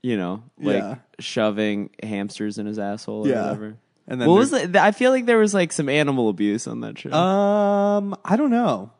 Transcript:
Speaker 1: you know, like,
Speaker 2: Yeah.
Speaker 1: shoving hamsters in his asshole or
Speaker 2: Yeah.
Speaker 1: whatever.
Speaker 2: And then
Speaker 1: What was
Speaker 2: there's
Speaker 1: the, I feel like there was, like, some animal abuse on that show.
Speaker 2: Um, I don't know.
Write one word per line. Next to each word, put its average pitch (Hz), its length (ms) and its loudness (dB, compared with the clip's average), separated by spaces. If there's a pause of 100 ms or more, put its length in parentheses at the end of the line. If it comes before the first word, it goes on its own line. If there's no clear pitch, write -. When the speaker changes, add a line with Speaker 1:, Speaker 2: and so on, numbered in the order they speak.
Speaker 1:
you 120 120 -2
know, 95 280 -6 (160)
like, - 180 0
Speaker 2:
Yeah. 104 180 -6 (240)
Speaker 1:
shoving 107 680 -2 (120)
hamsters 104 580 -8
in 104 80 -8
his 107 120 -8
asshole 107 460 -8
or 139 40 2
Speaker 2:
Yeah. 117 160 0
Speaker 1:
whatever. 107 300 -8 (320)
Speaker 2:
And 127 120 -6
then 120 80 2
Speaker 1:
What 180 120 8
was 277 120 4
Speaker 2:
there's 247 200 0
Speaker 1:
the, 190 100 4
I 208 100 6
feel 254 200 2
like 247 160 2
there 233 100 4
was, 214 160 4
like, 180 180 2
some 143 180 -2
animal 139 400 2
abuse 104 360 0
on 117 160 -8
that 110 160 -10
show. 135 160 -10
Speaker 2:
Um, 202 1000 2 (100)
I 208 120 2
don't 285 120 2
know. 147 400 0 (100)